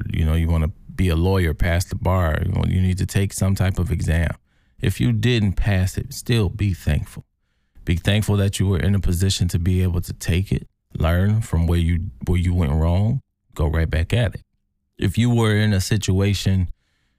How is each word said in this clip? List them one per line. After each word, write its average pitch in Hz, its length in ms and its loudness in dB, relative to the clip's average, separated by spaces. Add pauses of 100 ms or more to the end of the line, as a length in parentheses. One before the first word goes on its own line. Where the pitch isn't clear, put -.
(140)
you 82 100 0
know, 78 120 2
you 82 120 2
wanna 80 240 0 (240)
be 92 140 2
a 82 60 2
lawyer, 90 400 2
pass 87 300 0
the - 100 -8
bar, 90 500 0
you 90 60 -2
know, 87 160 -2
you 90 120 0
need 92 200 0
to 92 80 -2
take 98 260 -2
some 95 220 0
type 95 240 0
of 82 120 -2
exam. 82 380 0 (500)
If - 220 -2
you 123 100 2
didn't 110 420 2
pass 92 440 0
it, - 160 -8
still 110 360 0
be 101 240 -2
thankful. - 520 -4 (580)
Be 90 120 0
thankful 101 420 0
that 101 220 0
you 95 80 2
were 95 120 0
in 98 140 0
a 98 60 0
position 90 500 0
to - 100 0
be 92 220 0
able 87 200 0
to - 120 -10
take - 380 -2
it, - 160 -4 (260)
learn 92 480 2
from 82 240 0
where 85 140 2
you, 85 320 0 (160)
where 90 120 0
you 87 140 0
went 80 200 2
wrong, 92 480 2 (340)
go 82 100 0
right 80 240 0
back 80 240 -2
at 110 220 0
it. - 60 -18 (580)
If 101 180 0
you 120 140 2
were 113 240 2
in 107 180 2
a 92 80 2
situation 95 880 0 (500)